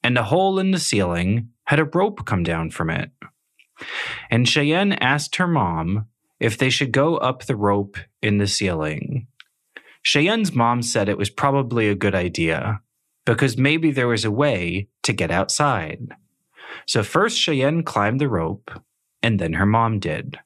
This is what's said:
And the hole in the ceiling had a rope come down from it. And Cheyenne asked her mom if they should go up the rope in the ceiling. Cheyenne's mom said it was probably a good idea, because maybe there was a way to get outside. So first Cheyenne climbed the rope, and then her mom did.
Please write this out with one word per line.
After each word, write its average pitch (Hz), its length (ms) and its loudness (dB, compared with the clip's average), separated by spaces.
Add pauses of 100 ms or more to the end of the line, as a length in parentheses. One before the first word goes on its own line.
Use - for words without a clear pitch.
And 123 140 2
the 120 80 2
hole 190 360 2
in 190 120 2
the 185 80 2
ceiling 98 680 0 (160)
had 143 140 4
a 156 60 4
rope 190 400 -2
come 92 180 -2
down 82 280 -2
from 82 180 -4
it. - 220 -4 (1160)
And 120 180 4
Cheyenne 160 460 2
asked 143 420 0
her 180 120 2
mom 95 580 0 (340)
if 113 180 0
they 131 120 2
should 127 240 0
go 151 240 2
up 127 260 -2
the 117 140 -2
rope 101 400 0 (240)
in 104 160 2
the 101 100 2
ceiling. 82 800 -4 (760)
Cheyenne's 185 500 2
mom 120 280 2
said 107 280 0
it - 80 0
was 101 120 -2
probably 120 600 0
a 101 60 2
good 98 200 0
idea, 90 640 -2 (460)
because 117 320 2
maybe 151 340 2
there 131 160 0
was 110 160 0
a 110 80 0
way 98 560 0 (160)
to - 80 0
get - 200 -2
outside. 143 840 -2 (720)
So 113 160 0
first 214 340 0
Cheyenne 151 460 0
climbed 110 380 0
the 143 80 0
rope, 90 420 -4 (500)
and 113 160 2
then 82 160 -2
her 90 120 0
mom 110 340 2
did. 90 460 -6